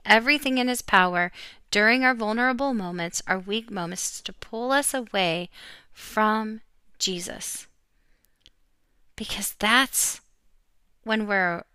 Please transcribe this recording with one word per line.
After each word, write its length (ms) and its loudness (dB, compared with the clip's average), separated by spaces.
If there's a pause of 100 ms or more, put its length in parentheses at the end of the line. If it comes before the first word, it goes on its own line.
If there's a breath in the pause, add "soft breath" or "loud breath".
everything 540 4
in 80 2
his 160 -2
power 480 4 (400 loud breath)
during 320 4
our 120 4
vulnerable 600 0
moments, 540 -4
our 100 0
weak 320 -6
moments, 520 -8
to 100 -12
pull 400 -6
us 200 2
away 560 -2 (440 loud breath)
from 680 -2 (360)
Jesus. 720 -6 (1500)
Because 440 -6
that's 640 2 (840)
when 220 0
we're 380 0 (100)